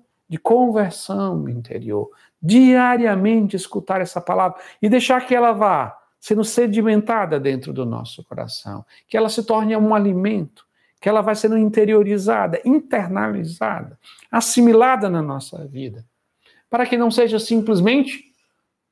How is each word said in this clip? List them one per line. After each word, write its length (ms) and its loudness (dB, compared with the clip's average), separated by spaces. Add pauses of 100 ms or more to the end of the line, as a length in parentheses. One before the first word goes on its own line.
(280)
de 100 -10
conversão 1120 -2
interior, 600 -8 (320)
diariamente 1120 4
escutar 460 -6
essa 180 -8
palavra 400 -2 (220)
e 80 0
deixar 360 2
que 80 0
ela 200 4
vá 440 -2 (220)
sendo 240 -2
sedimentada 960 0
dentro 340 -4
do 120 -6
nosso 380 -10
coração, 640 -14 (220)
que 100 -4
ela 120 0
se 140 -6
torne 320 -2
um 180 2
alimento, 720 -2 (360)
que 80 0
ela 120 2
vai 140 0
sendo 220 0
interiorizada, 1080 2
internalizada, 1400 -4 (320)
assimilada 800 4
na 120 -2
nossa 460 -10
vida, 380 -14 (640)
para 160 0
que 120 -2
não 140 2
seja 280 2
simplesmente 920 0 (580)